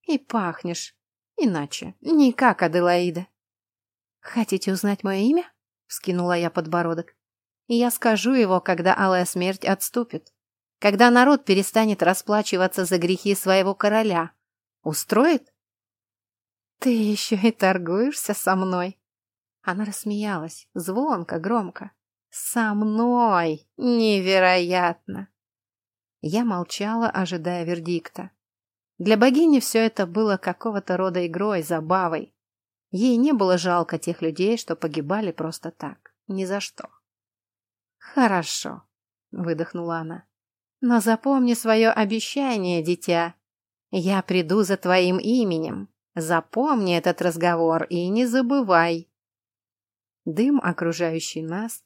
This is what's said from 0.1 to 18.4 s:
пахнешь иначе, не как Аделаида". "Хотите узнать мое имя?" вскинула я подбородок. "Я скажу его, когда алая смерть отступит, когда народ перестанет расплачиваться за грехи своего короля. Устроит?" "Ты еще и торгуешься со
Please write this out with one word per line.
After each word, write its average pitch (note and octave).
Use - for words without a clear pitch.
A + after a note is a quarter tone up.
пахнешь -
иначе, F#3
не C#4+
как A#3+
Аделаида". F3
"Хотите G3
узнать G3+
мое G3
имя?" D#4
вскинула F3+
я E3+
подбородок. E3+
"Я A#3+
скажу A3
его, F#3
когда F3
алая F#3
смерть F3+
отступит, -
когда G#3
народ C4
перестанет G3+
расплачиваться F#3+
за F3+
грехи F#3
своего F#3+
короля. G#3
Устроит?" G#3+
"Ты B3+
еще G#3+
и A3
торгуешься F#3+
со F#3+